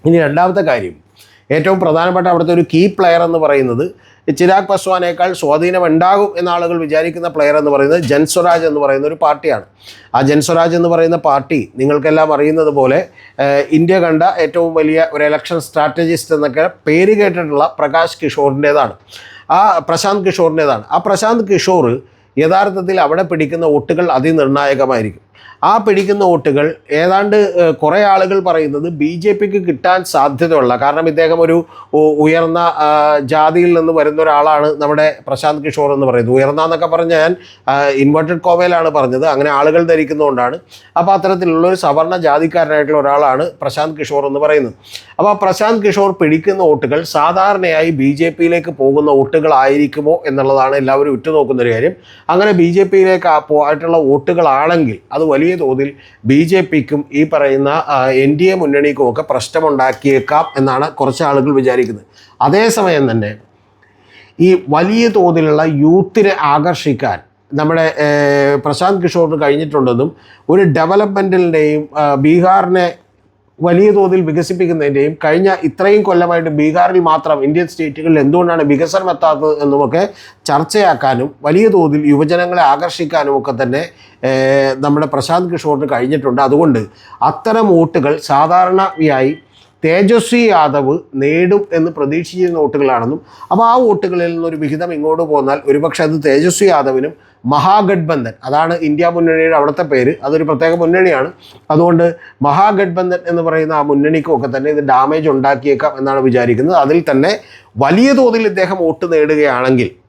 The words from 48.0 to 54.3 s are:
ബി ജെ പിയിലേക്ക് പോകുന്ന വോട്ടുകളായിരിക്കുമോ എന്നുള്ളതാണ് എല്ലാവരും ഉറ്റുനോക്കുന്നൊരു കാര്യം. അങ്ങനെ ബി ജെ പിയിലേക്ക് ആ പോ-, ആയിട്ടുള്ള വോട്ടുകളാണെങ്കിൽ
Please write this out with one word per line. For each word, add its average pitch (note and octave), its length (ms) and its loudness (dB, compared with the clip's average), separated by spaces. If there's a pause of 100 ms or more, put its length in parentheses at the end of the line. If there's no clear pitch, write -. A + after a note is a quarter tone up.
ബി C#3 100 0 (100)
ജെ E3 160 0
പിയിലേക്ക് E3+ 440 -2
പോകുന്ന C#3+ 280 2 (100)
വോട്ടുകളായിരിക്കുമോ D3 960 0 (140)
എന്നുള്ളതാണ് C3+ 520 0
എല്ലാവരും C#3 340 0
ഉറ്റുനോക്കുന്നൊരു C3 580 0
കാര്യം. C#3+ 200 -2 (360)
അങ്ങനെ G3+ 300 2
ബി E3+ 160 2
ജെ G3 160 4
പിയിലേക്ക് F#3 420 2
ആ D3+ 40 2 (100)
പോ-, D3 180 2
ആയിട്ടുള്ള E3 300 0 (140)
വോട്ടുകളാണെങ്കിൽ D3 880 0 (160)